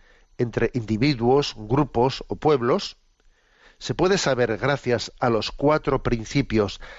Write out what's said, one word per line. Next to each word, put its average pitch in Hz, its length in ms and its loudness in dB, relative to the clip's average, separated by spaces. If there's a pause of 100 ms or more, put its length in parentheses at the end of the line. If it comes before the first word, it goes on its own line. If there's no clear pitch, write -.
(380)
entre 120 360 0
individuos, 123 840 2
grupos 123 720 0
o 101 100 -6
pueblos, 147 600 0 (800)
se - 160 -6
puede 185 240 2
saber, 120 400 0
gracias 123 640 -2
a 127 100 2
los 110 220 0
cuatro 143 500 0
principios 110 800 -2 (180)